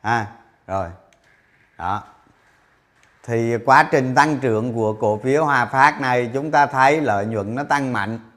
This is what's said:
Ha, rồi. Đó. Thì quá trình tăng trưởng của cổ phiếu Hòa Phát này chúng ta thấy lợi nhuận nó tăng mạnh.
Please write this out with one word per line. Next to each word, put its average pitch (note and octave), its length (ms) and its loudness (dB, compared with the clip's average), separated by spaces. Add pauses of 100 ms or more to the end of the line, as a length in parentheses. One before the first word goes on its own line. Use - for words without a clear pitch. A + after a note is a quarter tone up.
Ha, A2 240 -2 (400)
rồi. F#2 220 -4 (880)
Đó. F#2+ 240 -6 (1200)
Thì A#2 340 -2
quá C3+ 320 4
trình C3 240 0
tăng D3 240 2
trưởng A#2 360 -2
của A2 180 -2
cổ G#2+ 300 -2
phiếu C#3+ 220 0
Hòa C3 220 0
Phát C#3 340 2
này B2 340 0
chúng D3 160 -4
ta C#3+ 160 4
thấy C#3 340 2
lợi G#2+ 260 0
nhuận A2 280 -6
nó C#3 100 -6
tăng C#3 280 -2
mạnh. A2 260 -4 (180)